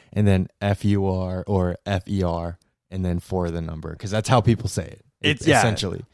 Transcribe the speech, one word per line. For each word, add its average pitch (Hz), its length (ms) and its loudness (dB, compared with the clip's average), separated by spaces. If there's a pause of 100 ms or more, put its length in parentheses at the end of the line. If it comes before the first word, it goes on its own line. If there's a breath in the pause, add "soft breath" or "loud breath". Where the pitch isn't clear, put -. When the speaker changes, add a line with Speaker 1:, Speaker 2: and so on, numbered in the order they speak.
(120)
Speaker 1:
and 104 160 2
then 92 220 4 (100)
F 101 240 0
U 101 240 2
R 92 400 -4
or 90 380 0
F 98 240 -2
E 98 140 0
R, 85 360 -4 (320)
and 92 140 -4
then 87 160 -2
four, 90 300 -4
the 85 100 -6
number, 80 340 -10
'cause 90 160 -10
that's 107 160 -2
how 123 140 4
people 110 260 2
say - 160 -6
it. - 220 -18 (160)
Speaker 2:
It's, 147 200 0
Speaker 1:
It's - 60 -2
Speaker 2:
yeah, 139 120 6
Speaker 1:
essentially. 104 440 0 (100)